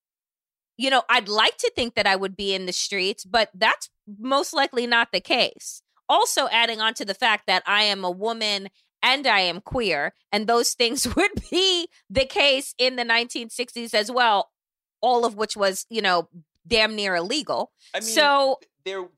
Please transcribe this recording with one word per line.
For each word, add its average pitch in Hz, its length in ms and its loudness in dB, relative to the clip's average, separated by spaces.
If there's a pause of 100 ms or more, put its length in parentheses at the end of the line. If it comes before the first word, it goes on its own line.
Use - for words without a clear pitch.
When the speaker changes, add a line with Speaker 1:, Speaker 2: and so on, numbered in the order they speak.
(760)
Speaker 1:
you 269 120 -2
know, 262 200 4
I'd 226 200 2
like 220 280 2
to 466 180 -2
think 240 200 -4
that 208 120 2
I 196 80 4
would 190 200 -4
be 196 180 -4
in 190 120 -4
the 180 80 -4
streets, 196 500 -4
but 208 300 0
that's 220 360 0 (300)
most 269 340 -2
likely 269 320 0
not 233 280 2
the 180 80 -2
case. - 600 -2 (280)
Also 320 420 2
adding 226 300 0
on 220 140 0
to - 100 -8
the 196 80 -4
fact 214 340 0
that 185 180 2
I 202 180 2
am 202 200 -2
a 180 80 -2
woman 208 560 -4 (340)
and 269 240 2
I 214 160 4
am 175 200 -2
queer, 185 520 -2 (180)
and 208 160 -2
those 233 260 2
things 247 340 -2
<laughs> 226 80 -8
would 349 160 2 (180)
be 359 380 0 (220)
the 262 160 0
case 277 520 0
in 254 200 -2
the 240 60 -2
nineteen 233 460 -2
sixties 240 440 -8
as 214 180 0
well, 233 400 2 (500)
all 240 240 2
of 226 100 -2
which 208 200 -4
was, 196 340 -2
you 226 120 -4
know, 180 260 2 (400)
damn 220 280 2
near 202 200 -2
illegal. 185 560 -2 (220)
Speaker 2:
I 180 60 -6
mean, 220 100 -6
Speaker 1:
So 277 500 4
Speaker 2:
th-, - 100 -20 (160)
there, 190 220 -8 (100)